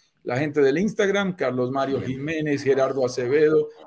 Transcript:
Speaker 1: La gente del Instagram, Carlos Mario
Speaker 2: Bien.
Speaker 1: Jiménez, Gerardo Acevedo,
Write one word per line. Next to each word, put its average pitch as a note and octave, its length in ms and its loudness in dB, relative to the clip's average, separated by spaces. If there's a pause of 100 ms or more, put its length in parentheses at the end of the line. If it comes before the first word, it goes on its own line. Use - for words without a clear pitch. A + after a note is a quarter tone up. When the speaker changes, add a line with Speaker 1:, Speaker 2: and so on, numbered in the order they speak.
(240)
Speaker 1:
La B2 140 -4
gente D3 240 0
del C#3 160 4
Instagram, G3 580 0
Carlos B2+ 360 -2
Mario C3+ 280 -2
Speaker 2:
Bien. B2+ 120 -6
Speaker 1:
Jiménez, D3 520 -4
Gerardo C3 420 2
Acevedo, D3+ 640 2 (180)